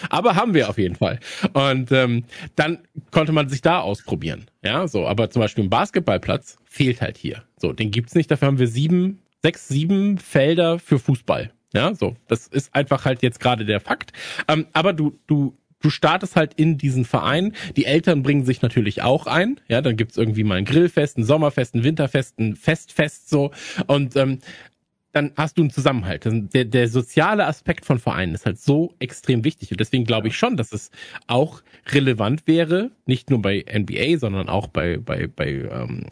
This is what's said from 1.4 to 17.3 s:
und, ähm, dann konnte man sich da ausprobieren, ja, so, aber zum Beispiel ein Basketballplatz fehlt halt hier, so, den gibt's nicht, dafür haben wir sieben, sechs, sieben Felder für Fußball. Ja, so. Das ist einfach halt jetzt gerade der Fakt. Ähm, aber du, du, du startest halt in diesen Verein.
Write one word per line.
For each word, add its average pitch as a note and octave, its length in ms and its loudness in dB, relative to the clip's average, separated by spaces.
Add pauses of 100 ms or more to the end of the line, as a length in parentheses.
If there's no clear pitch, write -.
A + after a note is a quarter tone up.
und, C3+ 400 0
ähm, A#2+ 320 2 (320)
dann D#3 220 -2 (320)
konnte D#3+ 220 2
man D3 180 2
sich C3+ 100 -6
da E3+ 200 2
ausprobieren, - 680 -6 (180)
ja, D3+ 240 -2
so, G2 180 -2
aber G#2+ 220 0
zum B2 120 0
Beispiel G#2+ 240 0
ein F#2 60 0
Basketballplatz A#2+ 920 -2
fehlt - 380 -2
halt - 160 -6
hier, - 240 -10 (160)
so, - 160 -4
den G#2+ 160 -2
gibt's A#2 240 -4
nicht, E3 160 2
dafür C#3+ 180 2
haben C#3 100 0
wir B2+ 80 4
sieben, E3+ 520 0 (220)
sechs, - 280 -2
sieben F#3+ 500 0
Felder E3 600 2
für - 180 2
Fußball. - 540 -2 (200)
Ja, E3 220 0
so. A2 220 -4 (100)
Das - 220 -4
ist - 260 -6
einfach C#3 300 0
halt C3 180 0
jetzt B2 160 0
gerade A#2+ 260 0
der G#2 140 0
Fakt. - 320 -6 (380)
Ähm, D#3 240 2
aber E3 200 2
du, D#3 240 -2 (120)
du, C#3+ 280 0 (220)
du D3+ 120 2
startest E3+ 440 0
halt D#3 200 2
in D#3 220 2
diesen C3 280 0
Verein. C3+ 500 -2 (220)